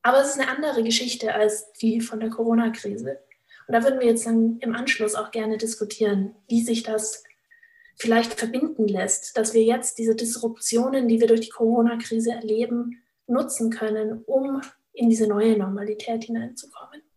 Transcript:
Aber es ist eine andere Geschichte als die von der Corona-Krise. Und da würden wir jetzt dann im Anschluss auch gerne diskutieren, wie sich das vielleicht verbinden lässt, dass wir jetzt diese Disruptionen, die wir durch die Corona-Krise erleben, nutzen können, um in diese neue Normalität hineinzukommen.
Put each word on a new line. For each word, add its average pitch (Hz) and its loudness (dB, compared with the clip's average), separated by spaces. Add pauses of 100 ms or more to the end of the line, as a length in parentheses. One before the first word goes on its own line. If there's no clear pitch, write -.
Aber 262 6
es 277 2
ist 269 -4
eine 262 0
andere 269 -2
Geschichte 233 -2
als 214 0
die 226 0
von 226 -6
der 226 -4
Corona-Krise. 226 -2 (460)
Und 233 -4
da 233 4
würden 262 2
wir 247 2
jetzt 226 2
dann 226 2
im 226 -4
Anschluss 233 -2
auch 214 -6
gerne 220 -4
diskutieren, 208 -2 (140)
wie 233 2
sich 233 -2
das 214 -4 (760)
vielleicht 233 2
verbinden 254 -2
lässt, 190 -2
dass 220 0
wir 226 6
jetzt 233 2
diese 226 2
Disruptionen, 240 -2
die 226 4
wir 226 6
durch 226 6
die - -8
Corona-Krise 226 2
erleben, 233 -4 (240)
nutzen 240 0
können, 214 -4
um 269 0 (320)
in 240 2
diese 220 4
neue 214 4
Normalität 208 -4
hineinzukommen. 233 -12 (140)